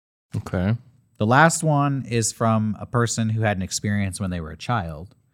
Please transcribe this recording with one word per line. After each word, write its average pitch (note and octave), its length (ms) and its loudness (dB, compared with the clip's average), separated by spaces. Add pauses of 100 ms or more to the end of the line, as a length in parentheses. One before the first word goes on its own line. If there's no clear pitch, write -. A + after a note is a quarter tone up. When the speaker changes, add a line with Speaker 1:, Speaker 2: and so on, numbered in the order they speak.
(360)
Speaker 1:
Okay. G2+ 400 -2 (420)
Speaker 2:
The G#2+ 80 0
last D3 360 6
one C#3+ 460 0
is A#2 240 0
from A2 460 2
a G2+ 80 -10
person A#2 440 0
who A2 120 0
had G#2 140 2
an F#2+ 60 -4
experience G2+ 580 -2
when F#2+ 100 -4
they F2 100 -4
were D#2 120 -10
a E2 40 -14
child. E2+ 580 -6 (200)